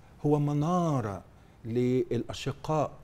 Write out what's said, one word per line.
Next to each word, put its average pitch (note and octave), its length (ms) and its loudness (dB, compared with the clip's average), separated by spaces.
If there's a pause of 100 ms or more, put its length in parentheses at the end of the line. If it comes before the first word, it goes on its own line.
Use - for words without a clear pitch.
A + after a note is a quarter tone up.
(260)
هو D3 120 4
منارة D3 840 0 (420)
للأشقاء B2 1300 0 (140)